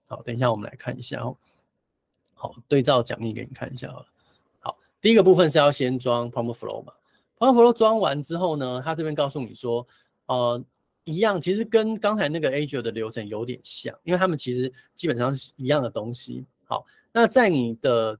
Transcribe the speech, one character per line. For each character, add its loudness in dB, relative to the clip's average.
好， -14
等 -8
一 -6
下 2
我 0
们 -10
来 -16
看 -10
一 -14
下 -10
哦。 -8
好， -10
对 2
照 2
讲 -8
义 -6
给 -10
你 -12
看 -12
一 -14
下 -14
好 -16
了。 -20
好， -10
第 6
一 8
个 8
部 8
分 4
是 4
要 6
先 -2
装 -2
Prompt -4
Flow -10
嘛。 -20
Prompt 6
Flow 8
装 4
完 -2
之 -8
后 0
呢， -4
它 -4
这 -6
边 -4
告 0
诉 -8
你 -8
说， -4
呃， 0
一 -6
样， 0
其 -2
实 -2
跟 0
刚 0
才 0
那 -4
个 0
Azure -4
的 -4
流 -6
程 -10
有 -6
点 -10
像， -10
因 -2
为 2
他 2
们 0
其 -6
实 -4
基 -8
本 0
上 0
是 -8
一 -8
样 2
的 -4
东 -6
西。 -12
好， -6
那 4
在 4
你 0
的 0